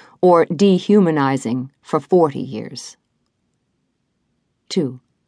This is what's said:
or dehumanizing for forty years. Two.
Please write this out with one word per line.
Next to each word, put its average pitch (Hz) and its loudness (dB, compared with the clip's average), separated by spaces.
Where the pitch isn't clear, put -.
or 175 4
dehumanizing 151 0
for 156 -4
forty 151 0
years. 123 -14
Two. 127 -6